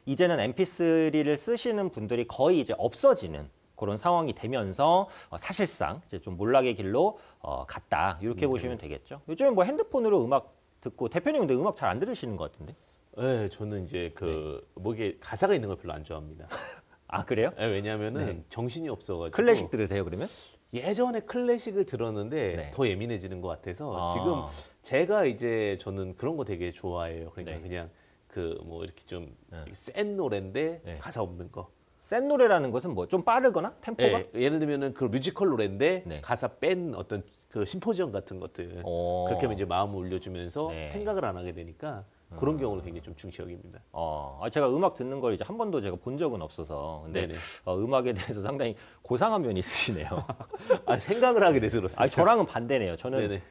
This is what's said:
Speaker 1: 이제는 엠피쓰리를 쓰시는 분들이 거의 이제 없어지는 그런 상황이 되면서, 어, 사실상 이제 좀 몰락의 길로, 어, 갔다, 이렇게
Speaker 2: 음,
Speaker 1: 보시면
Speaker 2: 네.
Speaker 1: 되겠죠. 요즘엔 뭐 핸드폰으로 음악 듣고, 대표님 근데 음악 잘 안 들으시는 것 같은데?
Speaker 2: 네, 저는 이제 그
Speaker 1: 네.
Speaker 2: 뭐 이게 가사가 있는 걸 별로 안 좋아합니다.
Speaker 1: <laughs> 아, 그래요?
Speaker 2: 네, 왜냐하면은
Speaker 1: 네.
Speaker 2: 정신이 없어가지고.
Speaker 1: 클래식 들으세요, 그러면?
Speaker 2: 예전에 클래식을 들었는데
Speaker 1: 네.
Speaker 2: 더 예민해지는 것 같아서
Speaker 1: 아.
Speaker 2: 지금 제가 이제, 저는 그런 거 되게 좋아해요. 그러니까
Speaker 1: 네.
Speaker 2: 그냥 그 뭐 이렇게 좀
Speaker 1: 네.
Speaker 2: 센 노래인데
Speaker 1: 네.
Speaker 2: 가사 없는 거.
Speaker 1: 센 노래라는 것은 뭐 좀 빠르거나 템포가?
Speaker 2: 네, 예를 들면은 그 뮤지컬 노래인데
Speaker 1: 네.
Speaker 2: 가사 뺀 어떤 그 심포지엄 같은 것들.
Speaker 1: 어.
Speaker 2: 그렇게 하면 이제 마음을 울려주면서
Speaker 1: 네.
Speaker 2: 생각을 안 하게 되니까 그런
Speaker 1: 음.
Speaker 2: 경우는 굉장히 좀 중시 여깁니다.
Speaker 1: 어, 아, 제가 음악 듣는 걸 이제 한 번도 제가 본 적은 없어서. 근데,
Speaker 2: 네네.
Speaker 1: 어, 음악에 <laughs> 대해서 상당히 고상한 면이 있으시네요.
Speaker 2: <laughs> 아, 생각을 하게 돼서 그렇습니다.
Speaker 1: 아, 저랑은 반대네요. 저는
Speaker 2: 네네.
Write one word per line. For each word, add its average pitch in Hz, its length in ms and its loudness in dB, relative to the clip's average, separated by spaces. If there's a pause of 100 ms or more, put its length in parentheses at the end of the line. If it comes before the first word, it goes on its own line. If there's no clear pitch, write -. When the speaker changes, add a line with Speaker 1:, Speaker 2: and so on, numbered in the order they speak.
Speaker 1:
이제는 165 340 4
엠피쓰리를 151 960 4
쓰시는 220 540 0
분들이 117 360 -2
거의 160 320 4
이제 113 200 0
없어지는 80 720 2 (260)
그런 104 220 0
상황이 165 340 2
되면서, 135 760 2 (220)
어, - 80 -10
사실상 151 720 -2
이제 95 120 -10
좀 90 200 -8
몰락의 123 380 4
길로, 123 420 2 (220)
어, 69 260 -6
갔다, 85 560 -2
이렇게 113 240 0
Speaker 2:
음, 135 60 4
Speaker 1:
보시면 123 260 -4
Speaker 2:
네. 76 100 -12
Speaker 1:
되겠죠. 135 400 -12
요즘엔 247 260 4
뭐 185 100 6
핸드폰으로 233 600 2
음악 135 300 2 (260)
듣고, 123 300 -4
대표님 269 320 2
근데 135 120 4
음악 127 220 2
잘 101 140 0
안 104 100 0
들으시는 160 360 -4
것 76 140 -6
같은데? 78 240 -16 (440)
Speaker 2:
네, 117 320 2
저는 104 340 -6
이제 85 300 -4
그 78 460 -4 (140)
Speaker 1:
네. 90 80 -12
Speaker 2:
뭐 110 120 -2
이게 107 260 -4
가사가 190 340 0
있는 117 140 0
걸 95 100 -4
별로 82 160 -8
안 76 100 -10
좋아합니다. 78 440 -12
Speaker 1:
<laughs> - 360 -12 (240)
아, - 160 -2
그래요? 113 340 2
Speaker 2:
네, 110 80 0
왜냐하면은 107 600 -2
Speaker 1:
네. 82 220 -6
Speaker 2:
정신이 123 400 -6
없어가지고. 85 480 -6
Speaker 1:
클래식 196 340 6
들으세요, 98 340 0
그러면? 90 220 -6 (480)
Speaker 2:
예전에 214 460 0
클래식을 233 640 0
들었는데 110 720 -2
Speaker 1:
네. 73 180 -6
Speaker 2:
더 135 140 2
예민해지는 95 540 -4
것 92 60 -4
같아서 90 640 -4
Speaker 1:
아. - 40 0
Speaker 2:
지금 92 280 0 (400)
제가 180 440 4
이제, 110 540 0
저는 95 360 -6
그런 156 220 -4
거 131 60 -4
되게 87 280 -6
좋아해요. 82 580 -6
그러니까 82 260 -10
Speaker 1:
네. 80 60 -10
Speaker 2:
그냥 87 280 -8 (380)
그 85 360 -6
뭐 85 200 -10
이렇게 - 220 -14
좀 82 280 -12 (160)
Speaker 1:
네. 80 220 -12
Speaker 2:
센 208 440 -6
노래인데 135 680 -2
Speaker 1:
네. 82 140 -10
Speaker 2:
가사 - 240 -6
없는 87 300 -8
거. 92 180 -12 (300)
Speaker 1:
센 254 280 0
노래라는 214 420 6
것은 127 240 -2
뭐 90 140 -2
좀 180 160 2
빠르거나 226 560 4
템포가? 120 380 2
Speaker 2:
네, 95 160 -6
예를 143 240 4
들면은 143 340 0
그 131 120 -2
뮤지컬 135 440 2
노래인데 127 560 2
Speaker 1:
네. 78 160 -8
Speaker 2:
가사 120 280 -2
뺀 175 460 0
어떤 95 280 -6 (260)
그 107 160 -2
심포지엄 180 480 -2
같은 98 280 -6
것들. 87 440 -10
Speaker 1:
어. 87 420 0
Speaker 2:
그렇게 92 200 0
하면 107 100 -2
이제 98 80 -2
마음을 98 340 0
울려주면서 90 720 -6
Speaker 1:
네. 80 180 -8
Speaker 2:
생각을 202 360 -4
안 92 140 -2
하게 90 160 -8
되니까 98 500 -12 (320)
그런 143 200 0
Speaker 1:
음. 139 40 -4
Speaker 2:
경우는 101 240 -2
굉장히 85 200 -10
좀 87 100 -14
중시 90 260 -14
여깁니다. 87 380 -14 (140)
Speaker 1:
어, 76 500 -6
아, 117 80 -4
제가 143 180 4
음악 165 280 2
듣는 131 240 -6
걸 120 140 2
이제 87 100 -4
한 220 120 -10
번도 202 240 0
제가 95 220 -4
본 131 160 -6
적은 123 240 -2
없어서. 78 640 -8
근데, 80 240 -4
Speaker 2:
네네. 80 60 -8 (300)
Speaker 1:
어, 92 120 0
음악에 123 380 2
<laughs> 95 200 -6
대해서 101 80 -6
상당히 123 320 -2 (280)
고상한 190 400 2
면이 104 180 2
있으시네요. - 500 -2
Speaker 2:
<laughs> - 760 -2
아, 123 120 4
생각을 233 460 6
하게 147 160 8
돼서 107 180 2
그렇습니다. 92 240 0
Speaker 1:
아, 135 60 6
저랑은 190 380 6
반대네요. 117 500 0
저는 127 320 -2
Speaker 2:
네네. 98 220 -4